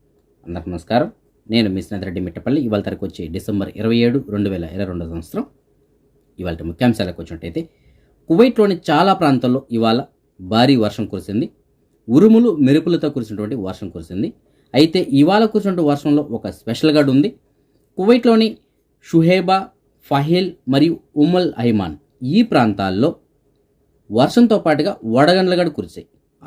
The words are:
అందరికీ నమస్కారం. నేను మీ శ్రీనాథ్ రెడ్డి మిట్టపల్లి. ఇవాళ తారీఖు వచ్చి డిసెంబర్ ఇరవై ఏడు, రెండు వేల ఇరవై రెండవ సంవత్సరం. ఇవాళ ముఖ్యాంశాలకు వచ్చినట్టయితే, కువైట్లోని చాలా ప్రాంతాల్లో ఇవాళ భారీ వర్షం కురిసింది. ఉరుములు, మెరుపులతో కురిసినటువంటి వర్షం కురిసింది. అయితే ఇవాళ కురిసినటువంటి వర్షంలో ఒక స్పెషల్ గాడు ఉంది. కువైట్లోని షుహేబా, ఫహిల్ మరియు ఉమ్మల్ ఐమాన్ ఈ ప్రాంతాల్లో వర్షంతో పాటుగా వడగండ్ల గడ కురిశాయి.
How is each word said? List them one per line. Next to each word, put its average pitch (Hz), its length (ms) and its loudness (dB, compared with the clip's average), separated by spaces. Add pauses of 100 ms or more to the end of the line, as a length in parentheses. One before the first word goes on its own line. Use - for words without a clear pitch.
(460)
అందరికీ 87 260 -10
నమస్కారం. 113 360 -2 (460)
నేను 113 200 2
మీ 95 100 -4
శ్రీనాథ్ 95 240 -10
రెడ్డి 92 180 -8
మిట్టపల్లి. 90 420 -4
ఇవాళ 107 200 -2
తారీఖు 95 200 -8
వచ్చి 87 160 -12 (120)
డిసెంబర్ 95 340 -6 (120)
ఇరవై 113 240 0
ఏడు, 120 120 0 (160)
రెండు 101 200 -2
వేల 85 120 -6 (100)
ఇరవై 98 140 -6
రెండవ 87 220 -8
సంవత్సరం. 113 320 -8 (1000)
ఇవాళ 87 140 -6 (160)
ముఖ్యాంశాలకు 107 500 0
వచ్చినట్టయితే, - 420 -10 (640)
కువైట్లోని 202 480 2 (120)
చాలా 175 320 4
ప్రాంతాల్లో 131 400 0 (160)
ఇవాళ 113 220 2 (560)
భారీ 127 280 4
వర్షం 104 300 -6
కురిసింది. 104 360 -6 (680)
ఉరుములు, 220 340 6 (160)
మెరుపులతో 156 480 0
కురిసినటువంటి 107 420 -8 (120)
వర్షం 95 260 -12
కురిసింది. 90 340 -8 (500)
అయితే 160 200 4 (240)
ఇవాళ 202 280 4
కురిసినటువంటి 190 400 0
వర్షంలో 147 320 0 (140)
ఒక 107 100 -10 (140)
స్పెషల్ 147 380 0
గాడు 139 180 0
ఉంది. 190 140 2 (680)
కువైట్లోని 226 520 4 (600)
షుహేబా, 180 500 2 (520)
ఫహిల్ 165 420 0 (220)
మరియు 156 200 2 (300)
ఉమ్మల్ 180 260 2 (200)
ఐమాన్ 90 280 -2 (380)
ఈ 240 40 6 (120)
ప్రాంతాల్లో 107 580 2 (1120)
వర్షంతో 220 360 4 (100)
పాటుగా 151 260 0 (240)
వడగండ్ల 180 440 2
గడ 165 160 -2
కురిశాయి. - 300 -12 (400)